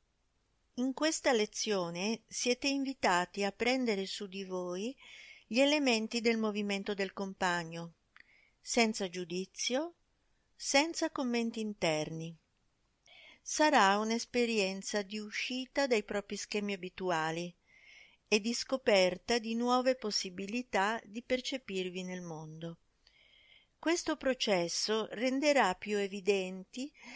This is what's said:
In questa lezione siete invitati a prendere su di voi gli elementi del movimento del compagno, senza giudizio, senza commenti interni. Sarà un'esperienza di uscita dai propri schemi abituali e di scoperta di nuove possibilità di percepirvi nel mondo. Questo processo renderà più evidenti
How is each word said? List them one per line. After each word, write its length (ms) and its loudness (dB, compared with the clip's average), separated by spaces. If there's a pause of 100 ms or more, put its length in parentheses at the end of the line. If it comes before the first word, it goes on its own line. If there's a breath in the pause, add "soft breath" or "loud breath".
(720)
In 200 -2
questa 380 0
lezione 960 -2
siete 400 -2
invitati 760 0
a 80 -2
prendere 520 0
su 220 -8
di 160 -8
voi 500 -6 (540 loud breath)
gli 140 4
elementi 580 4
del 180 2
movimento 560 -2
del 200 -2
compagno, 800 -4 (680 soft breath)
senza 480 0
giudizio, 840 -4 (600)
senza 560 0
commenti 520 -2
interni. 760 -2 (1040 loud breath)
Sarà 560 6
un'esperienza 1040 0
di 160 -8
uscita 680 -4
dai 160 2
propri 320 -6
schemi 380 -4
abituali 840 -2 (800 loud breath)
e 60 4
di 160 -2
scoperta 840 2
di 160 -2
nuove 400 2
possibilità 1120 -2
di 180 -12
percepirvi 800 -4
nel 220 -8
mondo. 560 -10 (1000 soft breath)
Questo 400 0
processo 920 0
renderà 640 2
più 240 -2
evidenti 920 -2 (240 loud breath)